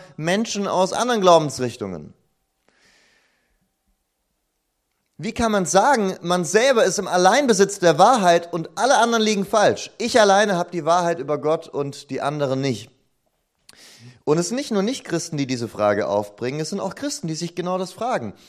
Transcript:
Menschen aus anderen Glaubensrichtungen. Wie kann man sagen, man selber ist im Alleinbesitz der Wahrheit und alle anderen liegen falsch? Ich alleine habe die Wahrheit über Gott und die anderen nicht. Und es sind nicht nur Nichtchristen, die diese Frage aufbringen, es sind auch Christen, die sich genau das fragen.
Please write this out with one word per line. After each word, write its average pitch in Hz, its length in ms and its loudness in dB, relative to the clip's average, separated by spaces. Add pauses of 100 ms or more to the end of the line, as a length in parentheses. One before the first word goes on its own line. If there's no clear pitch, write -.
(160)
Menschen 196 520 -2
aus 180 260 0
anderen 233 280 0
Glaubensrichtungen. 127 920 2 (3000)
Wie 190 140 -8
kann 226 200 -2
man 196 140 0
sagen, 202 560 2
man 175 240 0
selber 226 380 2
ist 180 160 0
im 190 80 -6
Alleinbesitz 196 720 2
der 165 180 4
Wahrheit 180 560 4
und 165 220 -6
alle 240 240 2
anderen 233 240 2
liegen 214 200 0
falsch? 190 540 0
Ich 226 240 2
alleine 202 340 4
habe 175 140 -4
die 165 160 -8
Wahrheit 170 320 2
über 147 220 -4
Gott 156 280 -2
und 143 440 -10
die 131 100 -6
anderen 135 400 -2
nicht. 120 300 -4 (1300)
Und 151 140 2
es 170 120 -2
sind 233 80 -6
nicht 285 140 -8
nur 196 120 0
Nichtchristen, 170 560 -6
die 139 80 -4
diese 120 200 -6
Frage 104 400 0
aufbringen, 104 520 -4
es 156 100 -8
sind 202 100 -8
auch 190 140 -8
Christen, 285 340 -10
die 160 60 -6
sich 165 220 -10
genau 180 240 -6
das 185 120 -8
fragen. 185 420 -6 (160)